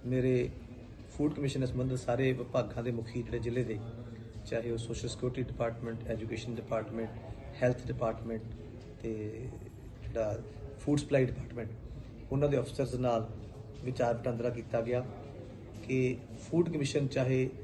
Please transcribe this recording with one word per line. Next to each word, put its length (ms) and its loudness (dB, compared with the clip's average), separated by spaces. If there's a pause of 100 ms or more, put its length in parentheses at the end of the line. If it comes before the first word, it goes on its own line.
ਮੇਰੇ 440 4 (680)
ਫੂਡ 160 4
ਕਮਿਸ਼ਨ 260 0
ਨਾਲ 100 2
ਸੰਬੰਧਿਤ 300 0
ਸਾਰੇ 320 4
ਵਿਭਾਗਾਂ 520 0
ਦੇ 80 2
ਮੁਖੀ 320 -2
ਜਿਹੜੇ 160 -2
ਜ਼ਿਲ੍ਹੇ 240 2
ਦੇ, 160 -2 (640)
ਚਾਹੇ 260 0
ਉਹ 60 0
ਸੋਸ਼ਲ 300 -2
ਸਿਕਿਉਰਿਟੀ 360 0
ਡਿਪਾਰਟਮੈਂਟ, 640 -2
ਐਜੂਕੇਸ਼ਨ 480 -2
ਡਿਪਾਰਟਮੈਂਟ, 540 -2 (540)
ਹੈਲਥ 240 4
ਡਿਪਾਰਟਮੈਂਟ 540 0 (640)
ਤੇ 380 -4 (600)
ਜਿਹੜਾ 380 0 (400)
ਫੂਡ 200 6
ਸਪਲਾਈ 260 6
ਡਿਪਾਰਟਮੈਂਟ, 440 -4 (600)
ਉਹਨਾਂ 180 6
ਦੇ 80 6
ਅਫਸਰਸ 380 0
ਨਾਲ 340 2 (540)
ਵਿਚਾਰ 300 2
ਵਟਾਂਦਰਾ 360 0
ਕੀਤਾ 320 0
ਗਿਆ 240 2 (840)
ਕਿ 300 4 (220)
ਫੂਡ 300 4
ਕਮਿਸ਼ਨ 380 2
ਚਾਹੇ 420 4 (140)